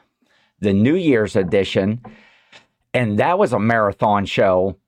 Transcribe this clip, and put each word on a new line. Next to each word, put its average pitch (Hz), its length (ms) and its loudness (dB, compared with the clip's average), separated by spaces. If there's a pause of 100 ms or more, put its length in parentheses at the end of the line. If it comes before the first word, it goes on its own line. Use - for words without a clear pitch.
(600)
the 98 140 0
New 117 220 2
Year's 127 400 0
edition. 101 640 -2 (920)
And 110 260 -2
that 165 200 0
was 127 140 0
a 107 60 -2
marathon 104 680 0
show 95 520 0 (100)